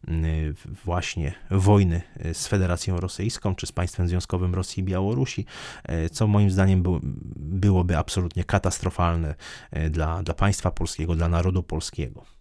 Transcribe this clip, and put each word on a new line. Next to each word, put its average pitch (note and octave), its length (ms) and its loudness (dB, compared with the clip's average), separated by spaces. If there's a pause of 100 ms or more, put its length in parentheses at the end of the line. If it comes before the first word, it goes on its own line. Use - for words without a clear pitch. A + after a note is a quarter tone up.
mm, D#2 460 0
w-, - 300 -14
właśnie F2 500 -2 (160)
wojny, F#2+ 520 6 (140)
e, E2 180 -6
z - 120 -6
Federacją F2+ 540 0
Rosyjską F#2+ 540 -4
czy - 120 -6
z - 60 -10
państwem F2 360 -2
związkowym F2+ 460 0
Rosji F2+ 260 -4
i F#2+ 40 -2
Białorusi, G2 600 -2 (400)
e, D#2+ 240 -2
co - 180 0
moim G#2 240 6
zdaniem F#2+ 320 6
był-, F2 180 2 (360)
byłoby F2+ 600 2
absolutnie F2 460 -2
katastrofalne, E2+ 920 0 (360)
e, D#2 200 -2
dla, E2 320 -2
dla E2+ 120 -4
państwa G2 360 2
polskiego, E2 440 -2
dla E2 140 2
narodu F2 340 2
polskiego. - 640 -6 (160)